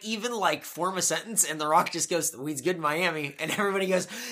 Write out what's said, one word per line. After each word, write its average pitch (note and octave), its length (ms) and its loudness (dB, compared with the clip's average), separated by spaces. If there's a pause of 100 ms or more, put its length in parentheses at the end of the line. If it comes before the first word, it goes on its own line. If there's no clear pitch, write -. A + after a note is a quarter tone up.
even, A3 300 -4
like, F3 300 2
form F#3 340 -2
a F3 40 0
sentence, E3+ 420 0
and D#3 160 -4
The D3+ 80 0
Rock D#3+ 240 4
just D#3+ 180 -2
goes, E3 220 2
"The B2 100 -10
weed's C#3+ 200 -4
good F3 160 2
in E3 40 -8
Miami," D#3 580 0
and D#3+ 120 -2
everybody G3 360 2
goes, F#3 200 2 (240)